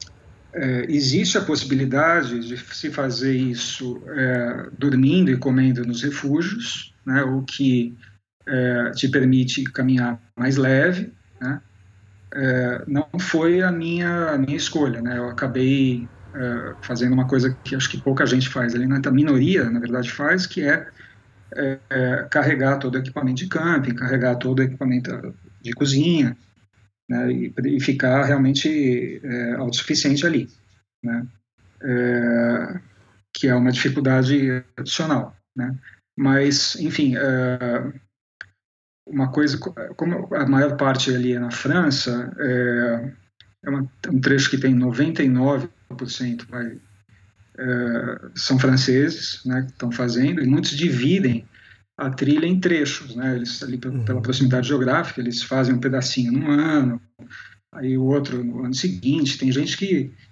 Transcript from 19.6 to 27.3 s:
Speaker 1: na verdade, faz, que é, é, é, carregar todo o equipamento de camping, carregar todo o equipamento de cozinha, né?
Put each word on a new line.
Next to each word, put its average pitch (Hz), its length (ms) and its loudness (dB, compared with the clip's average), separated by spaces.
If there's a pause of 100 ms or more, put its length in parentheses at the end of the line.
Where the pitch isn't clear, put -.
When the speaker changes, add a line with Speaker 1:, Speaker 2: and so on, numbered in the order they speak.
Speaker 1:
na 120 120 0
verdade, 117 280 -4
faz, 170 380 0
que - 140 -6
é, 147 260 0 (640)
é, 135 260 -4 (100)
é, 127 420 0
carregar 139 460 2
todo 131 180 -4
o 131 40 -2
equipamento 131 440 -2
de 185 40 -6
camping, 160 460 0
carregar 123 420 0
todo 127 240 0
o 131 40 4
equipamento 127 720 -2 (260)
de 117 120 -10
cozinha, 139 640 2 (680)
né? 123 240 -2